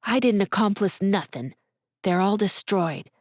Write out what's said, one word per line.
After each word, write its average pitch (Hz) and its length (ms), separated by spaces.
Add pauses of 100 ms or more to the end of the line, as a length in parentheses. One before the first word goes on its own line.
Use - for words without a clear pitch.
I 233 160
didn't 233 220
accomplish 202 600
nothing. 175 520 (500)
They're 180 180
all 202 160
destroyed. 180 720 (120)